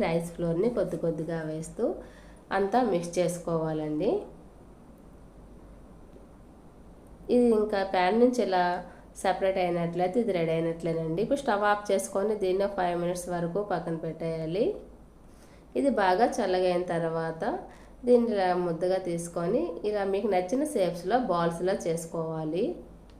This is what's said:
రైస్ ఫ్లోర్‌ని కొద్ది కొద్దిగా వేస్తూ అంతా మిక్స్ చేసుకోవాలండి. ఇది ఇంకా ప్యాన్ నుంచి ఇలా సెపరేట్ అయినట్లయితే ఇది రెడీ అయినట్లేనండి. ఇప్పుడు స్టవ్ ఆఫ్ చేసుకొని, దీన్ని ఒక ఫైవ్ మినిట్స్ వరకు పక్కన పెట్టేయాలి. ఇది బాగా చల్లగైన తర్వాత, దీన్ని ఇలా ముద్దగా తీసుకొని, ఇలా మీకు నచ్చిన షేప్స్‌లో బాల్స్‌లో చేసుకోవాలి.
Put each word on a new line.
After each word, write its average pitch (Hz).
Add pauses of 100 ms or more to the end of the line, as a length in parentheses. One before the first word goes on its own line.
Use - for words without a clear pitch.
రైస్ 165
ఫ్లోర్‌ని 170
కొద్ది 170
కొద్దిగా 165 (120)
వేస్తూ 165 (720)
అంతా 196 (120)
మిక్స్ 170
చేసుకోవాలండి. 160 (3250)
ఇది 247 (120)
ఇంకా 208 (140)
ప్యాన్ 190
నుంచి 247
ఇలా 185 (600)
సెపరేట్ 190
అయినట్లయితే 175
ఇది 202
రెడీ 165
అయినట్లేనండి. 165
ఇప్పుడు 277
స్టవ్ 208
ఆఫ్ 208
చేసుకొని, 202
దీన్ని 185
ఒక 202
ఫైవ్ 175
మినిట్స్ 175
వరకు 170 (120)
పక్కన 170
పెట్టేయాలి. 160 (1120)
ఇది 269 (120)
బాగా 190 (100)
చల్లగైన 180
తర్వాత, 165 (640)
దీన్ని 240
ఇలా 185 (180)
ముద్దగా 180 (100)
తీసుకొని, 170 (260)
ఇలా 208
మీకు 208
నచ్చిన 180 (120)
షేప్స్‌లో 185 (120)
బాల్స్‌లో 170 (120)
చేసుకోవాలి. 160 (560)